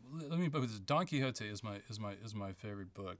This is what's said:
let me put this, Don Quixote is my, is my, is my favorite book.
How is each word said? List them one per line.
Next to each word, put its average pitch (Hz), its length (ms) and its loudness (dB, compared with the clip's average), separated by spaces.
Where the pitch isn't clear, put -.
let 160 260 0
me 175 100 6
put 143 140 4
this, 110 180 0
Don 151 260 4
Quixote 131 400 2
is 104 160 -2
my, 104 140 -2
is 107 120 -6
my, 101 140 -2
is 107 100 -6
my 98 180 -2
favorite 98 420 -6
book. 95 260 -6